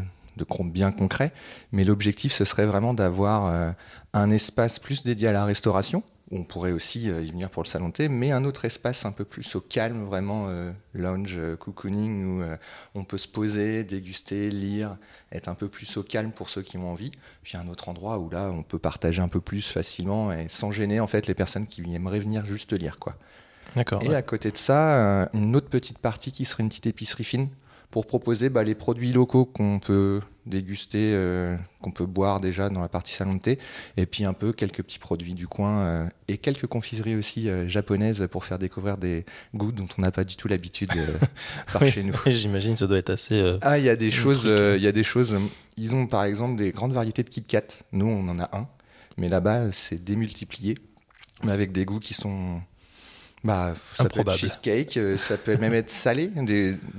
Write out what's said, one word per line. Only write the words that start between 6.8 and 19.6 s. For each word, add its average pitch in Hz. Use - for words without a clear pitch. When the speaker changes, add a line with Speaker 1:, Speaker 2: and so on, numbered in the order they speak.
Speaker 1:
euh, 82
y 80
venir 90
pour 82
le -
salon 87
de 82
thé, 151
mais 131
un 131
autre 139
espace 120
un 101
peu 104
plus -
au 92
calme, 113
vraiment, 101
euh, 87
lounge, 92
euh, 82
cocooning, 101
où, 92
euh, 80
on 98
peut 98
se -
poser, 107
déguster, 98
lire, 101
être -
un 90
peu 101
plus -
au 101
calme 110
pour -
ceux 95
qui -
ont 90
envie. 87
Puis -
un 87
autre -
endroit 92
où 82
là, 95
on 82
peut -
partager 85
un 90
peu 90
plus 101